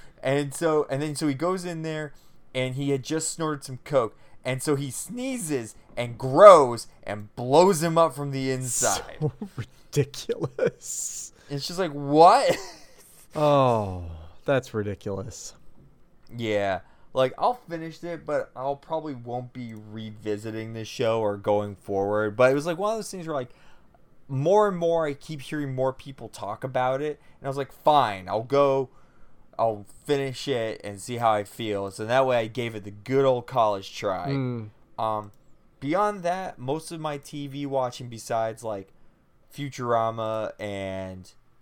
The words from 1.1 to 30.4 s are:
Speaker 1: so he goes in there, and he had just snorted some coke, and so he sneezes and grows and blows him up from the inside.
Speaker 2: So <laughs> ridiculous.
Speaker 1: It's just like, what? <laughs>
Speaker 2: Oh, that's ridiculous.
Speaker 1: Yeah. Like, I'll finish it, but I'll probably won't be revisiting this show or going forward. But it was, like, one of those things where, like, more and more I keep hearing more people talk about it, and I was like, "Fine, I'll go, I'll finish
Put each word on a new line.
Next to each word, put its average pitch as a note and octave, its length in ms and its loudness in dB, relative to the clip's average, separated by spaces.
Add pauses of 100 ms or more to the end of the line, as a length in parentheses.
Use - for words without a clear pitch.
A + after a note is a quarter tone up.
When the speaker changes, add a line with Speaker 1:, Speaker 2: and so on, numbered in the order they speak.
Speaker 1:
so D3+ 140 -2
he C#3 60 0
goes F3+ 300 -2
in E3+ 180 -8
there, D#3 300 -6 (420)
and B2+ 220 -2
he C#3+ 140 -2
had C3+ 140 0
just D#3 260 -4
snorted D#3 320 -4
some B2+ 220 -12
coke, B2 320 2 (280)
and C3 180 -4
so D3+ 120 2
he C#3 160 -2
sneezes F3+ 840 -6 (220)
and A#2+ 220 -6
grows C3+ 680 10 (180)
and G#2 320 -10
blows D3+ 460 4
him E3 160 0
up E3 180 4
from C#3+ 160 -6
the C3 180 -4
inside. B2 680 -2
Speaker 2:
So D3+ 120 -2 (120)
<laughs> F#3+ 120 -14
ridiculous. - 1800 -6 (180)
Speaker 1:
It's C#3+ 180 -6
just F3 100 -6
like, F3 140 -2
what? E3+ 680 8
<laughs> - 40 -14 (720)
Speaker 2:
Oh, A#2+ 680 2 (400)
that's C3+ 300 0
ridiculous. G2+ 800 -6 (840)
Speaker 1:
Yeah. G2+ 440 0 (320)
Like, C3 240 0
I'll A#3 180 0 (140)
finish E3 360 -12
it, E3 200 -10
but D3 300 -4
I'll C3+ 220 -6
probably D#3 400 -8
won't A#2+ 360 -10
be A#2+ 220 -12
revisiting G#2+ 1000 -8
this A2 140 -8
show A2+ 340 0
or G#2 160 0
going G#2 380 0
forward. G#2 640 -2
But B2+ 160 6
it - 20 2
was, C#3+ 100 -2
like, E3 140 -4
one G#3 140 -2
of A3+ 60 -4
those G#3 120 -10
things F3+ 160 -12
where, D#3+ 80 -6
like, B2+ 160 -6 (800)
more F3 400 4
and F#3 80 -2
more E3 320 2
I C#3+ 60 -4
keep D3 260 -12
hearing C#3 340 -6
more C3 180 0
people B2+ 360 -16
talk G#2 340 -10
about C3 400 -2
it, D3+ 180 -6 (200)
and C3 60 -12
I - 20 -4
was C3+ 80 -6
like, C#3 160 -6
"Fine, A2 560 2
I'll A2 160 -2
go, C3+ 460 4 (680)
I'll G#2+ 260 0 (200)
finish C#3 420 -2